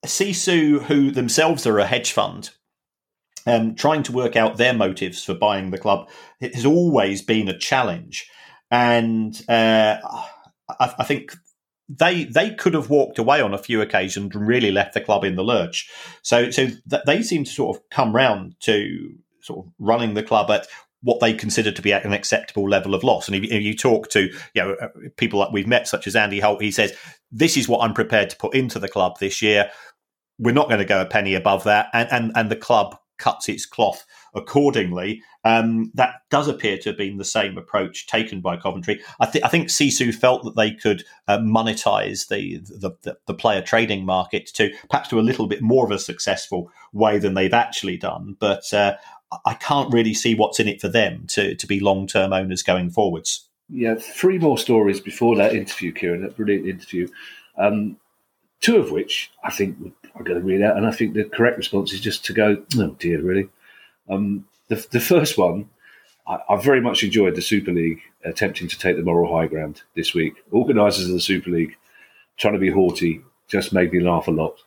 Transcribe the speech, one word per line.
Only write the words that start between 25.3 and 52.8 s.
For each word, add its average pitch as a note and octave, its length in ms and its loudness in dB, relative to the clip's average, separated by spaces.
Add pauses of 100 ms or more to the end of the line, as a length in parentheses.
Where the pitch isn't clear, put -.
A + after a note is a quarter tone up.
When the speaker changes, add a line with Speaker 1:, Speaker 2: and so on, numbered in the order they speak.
Speaker 1:
that G2 140 0
we've G2+ 140 -2
met, A#2+ 200 2
such - 200 -4
as G2 80 -4
Andy G#2 240 0
Holt, G#2 220 0
he G#2+ 100 -4
says, G#2 200 0 (400)
"This D3+ 240 2
is B2+ 140 0
what B2 120 2
I'm A2+ 120 0
prepared G#2+ 380 0
to - 40 -16
put - 200 -6
into B2+ 240 -2
the F#2+ 100 -8
club F2+ 300 0
this G2 220 -4
year. G#2 280 4 (680)
We're A#2 160 2
not C#3 140 2
gonna G#2+ 140 2
go G2 160 2
a F#2 60 0
penny G2 300 0
above F#2+ 280 2
that." G#2 300 4
And, A#2 180 2
and, A#2 240 0
and A2+ 160 2
the A2+ 40 -2
club A2 420 0 (220)
cuts - 280 -2
its - 180 -6
cloth - 400 -2 (300)
accordingly. G#2 840 0 (220)
Um, A2+ 500 2
that - 360 -2
does C#3+ 180 2
appear A2 320 -2
to - 100 -6
have - 80 -8
been G2+ 200 -6
the G2 80 -10
same G2 320 -2
approach F#2 500 -4
taken A2 340 -4
by F2 160 -4
Coventry. F#2 440 -4 (180)
I, B2 80 4
th-, - 160 -2
I - 40 2
think D#3+ 220 2
Sisu C3 440 0
felt B2+ 300 2
that A#2 120 -8
they G#2+ 160 2
could, G#2+ 320 -2 (240)
uh, G#2 120 2
monetize A2 880 0
the, F#2+ 300 -8
the, F#2 340 -10 (120)
the, - 220 -10
the - 80 -8
player G2+ 280 0
trading A2 440 0
market F#2 500 -2
to G2+ 160 0 (180)
perhaps - 200 -2
to A#2 100 0
a - 20 4
little A#2 260 0
bit G#2 140 -4
more A#2+ 240 4
of G#2 60 -2
a G2+ 60 -2
successful F2+ 720 -6 (220)
way G#2+ 260 2
than G2 160 0
they've F#2+ 200 0
actually G2 440 0
done. F#2 420 -10
But, G2 340 -2
uh, G2+ 240 2 (480)
I A#2+ 100 0
can't C#3+ 380 -2
really A2+ 200 2
see A2+ 220 0
what's G#2+ 220 0
in A2 120 2
it G2+ 100 -6
for G#2 80 -6
them F2+ 440 0
to, G2+ 220 0
to - 140 -10
be G2 140 -2
long-term G2 500 0
owners F#2 320 -2
going F2+ 280 0